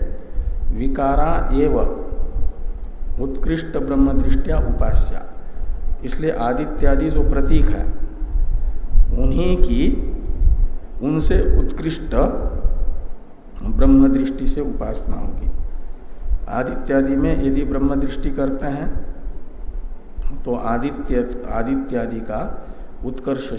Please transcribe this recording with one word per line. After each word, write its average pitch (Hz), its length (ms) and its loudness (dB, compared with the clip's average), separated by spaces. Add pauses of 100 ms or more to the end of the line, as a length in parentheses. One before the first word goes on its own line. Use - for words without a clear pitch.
(720)
विकारा 135 580 2 (240)
एव 139 240 2 (1400)
उत्कृष्ट 151 540 -2
ब्रह्म 135 380 2
दृष्टिया - 520 4
उपास्या, - 560 2 (840)
इसलिए 156 280 -2
आदित्यादि 139 760 2
जो 151 200 4
प्रतीक 139 360 6
है - 180 2 (1300)
उन्हीं 165 420 2
की, 127 240 4 (1200)
उनसे 156 380 2 (180)
उत्कृष्ट - 560 -2 (1500)
ब्रह्म 135 420 6
दृष्टि 131 400 -2
से 147 120 0
उपासना 117 560 -4
होगी। - 340 -2 (1000)
आदित्यादि 135 680 -2
में 156 260 0
यदि 139 220 0
ब्रह्म 135 300 -2
दृष्टि 135 360 -2
करते 135 360 -4
हैं 143 220 -4 (1600)
तो 123 100 -4
आदित्य, 123 920 -4
आदित्यादि 117 720 -4
का 107 200 -8 (640)
उत्कर्ष 123 440 -6 (100)